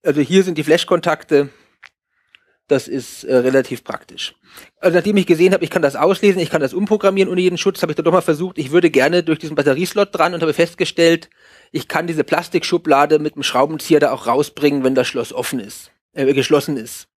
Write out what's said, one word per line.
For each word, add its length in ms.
Also 200
hier 220
sind 140
die 60
Flash-Kontakte. 840
Das 200
ist, 360
äh, 120
relativ 480
praktisch. 520
Also 180
nachdem 200
ich 80
gesehen 280
habe, 100
ich 80
kann 100
das 140
auslesen, 440
ich 120
kann 100
das 140
umprogrammieren 560
ohne 100
jeden 160
Schutz, 240
habe 100
ich 40
dann 100
doch 60
mal 100
versucht, 380
ich 100
würde 220
gerne 320
durch 160
diesen 160
Batterieslot 580
dran 220
und 80
habe 100
festgestellt, 760
ich 160
kann 180
diese 180
Plastikschublade 920
mit 180
dem 60
Schraubenzieher 580
da 120
auch 160
rausbringen, 560
wenn 100
das 140
Schloss 260
offen 260
ist, 320
äh, 180
geschlossen 460
ist. 400